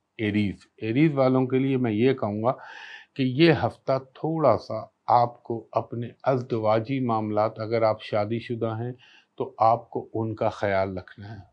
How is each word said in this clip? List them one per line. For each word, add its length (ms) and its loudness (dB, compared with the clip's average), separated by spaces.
एरीज। 480 -2
एरीज 320 2
वालों 320 4
के 120 0
लिए 180 0
मैं 160 0
ये 220 2
कहूँगा 420 -2
कि 80 -2
ये 200 6
हफ्ता 440 -2
थोड़ा 600 0
सा 200 -8
आपको 480 2
अपने 360 -4
अज़दवाजी 760 0
मामलात, 600 0
अगर 240 0
आप 180 2
शादीशुदा 720 -4
हैं 200 -6
तो 220 -8
आपको 400 2
उनका 360 -2
ख्याल 460 0
रखना 300 -14
है। 160 -16